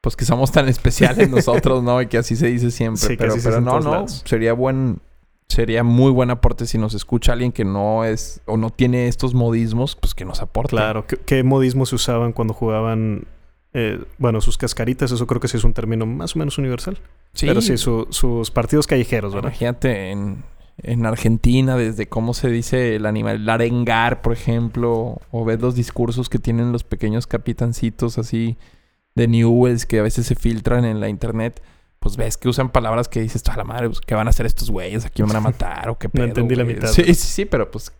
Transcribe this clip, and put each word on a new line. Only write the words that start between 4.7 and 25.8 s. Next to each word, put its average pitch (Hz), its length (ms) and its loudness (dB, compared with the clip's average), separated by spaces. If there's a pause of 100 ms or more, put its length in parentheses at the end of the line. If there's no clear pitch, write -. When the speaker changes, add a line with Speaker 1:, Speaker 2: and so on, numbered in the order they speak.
Speaker 1:
sería 117 360 2
muy 123 280 6
buen 123 180 2
aporte 120 380 4
si - 100 -2
nos 107 160 -2
escucha 117 400 2
alguien 123 180 -2
que 117 140 -2
no 104 400 0
es, 110 400 -4
o 107 100 -2
no 110 140 0
tiene 123 380 2
estos 120 260 -2
modismos, 117 600 0
pues, - 180 -2
que - 120 -8
nos 92 160 -2
aporte. 113 340 -4
Speaker 2:
Claro, 110 320 -2
¿qué, - 100 -4
qué 131 260 0
modismos 131 460 2
se 127 60 -4
usaban 117 380 0
cuando 110 200 -2
jugaban? 110 720 -2 (480)
Eh, 107 260 -2 (180)
bueno, 113 240 2
sus - 160 4
cascaritas, 127 540 -2
eso 120 160 -2
creo 123 140 0
que 131 60 -4
sí 127 100 -2
es - 60 0
un - 100 6
término 113 320 -2
más 147 300 -6
o 165 40 -2
menos 147 180 -4
universal. 139 400 -4 (360)
Speaker 1:
Sí. - 140 -2
Speaker 2:
Pero 180 140 4
sí, 190 160 2
su, 113 320 0
sus 117 420 2
partidos 147 360 2
callejeros, 117 460 0
¿verdad? 101 160 -4
Speaker 1:
Imagínate 120 640 -2
en, 101 320 -6 (380)
en 117 240 -2
Argentina, 123 720 2
desde 113 300 -2
cómo 117 260 -4
se 127 160 -2
dice 117 460 0
el 107 100 -4
animal, 107 320 -2
el 107 120 -4
arengar, 117 720 0
por 117 120 0
ejemplo, 117 880 -2 (120)
o 117 140 -4
ves 113 160 0
los 123 140 0
discursos 120 540 -2